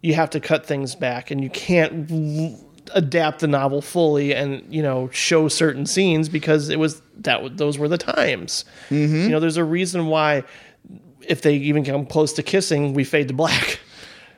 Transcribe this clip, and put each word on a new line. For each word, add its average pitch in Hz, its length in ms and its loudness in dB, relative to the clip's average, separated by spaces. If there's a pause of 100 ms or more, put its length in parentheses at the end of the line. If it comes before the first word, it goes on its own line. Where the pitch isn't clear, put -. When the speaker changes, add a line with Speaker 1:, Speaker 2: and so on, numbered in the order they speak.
Speaker 1:
"You 165 140 2
have 160 160 2
to - 80 -4
cut 147 260 -2
things 139 300 -4
back, 123 340 -6
and 139 140 -4
you 131 60 -6
can't 160 640 0
l-, 156 480 -4 (360)
adapt 156 440 0
the 160 80 0
novel 139 340 0
fully 147 520 2
and, 135 300 -4 (100)
you 156 80 -2
know, 131 300 -2
show 160 360 2
certain 139 380 0
scenes 160 440 2
because 151 400 2
it 160 100 -2
was, 156 220 0 (160)
that 131 180 0
w-, 131 200 -6
those 147 220 0
were 147 100 -2
the 165 120 0
times." - 680 -2 (240)
Speaker 2:
Mm-hmm. 151 260 2
Speaker 1:
You 180 140 2
know, 156 100 2
there's 160 180 0
a 170 60 2
reason 175 440 -2
why 151 360 2 (800)
if - 200 -2
they 147 140 4
even 147 280 2
come 139 220 -2
close 151 280 2
to - 100 -4
kissing, 147 500 0
we 160 100 2
fade 147 240 0
to 131 60 -6
black. 143 500 -2
<laughs> - 60 -20 (480)